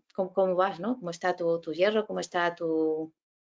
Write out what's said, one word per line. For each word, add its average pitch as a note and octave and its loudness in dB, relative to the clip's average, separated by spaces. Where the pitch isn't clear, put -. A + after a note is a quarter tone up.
cómo, F#3 -4
cómo F#3+ 2
vas, F3+ 2
¿no? A#3 -2
Cómo F3 -8
está F3+ -2
tu, E3+ 0
tu D#3+ -6
hierro, G#3+ 2
cómo F#3 -4
está F3 0
tu, D#3+ -2